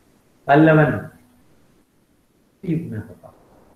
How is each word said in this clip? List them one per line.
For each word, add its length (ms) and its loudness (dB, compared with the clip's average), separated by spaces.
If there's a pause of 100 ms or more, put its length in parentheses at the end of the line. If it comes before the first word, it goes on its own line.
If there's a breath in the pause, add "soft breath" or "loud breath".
(460)
पल्लवन 640 2 (1500)
युग 160 -6
में 180 -12
होता। 300 -18 (480)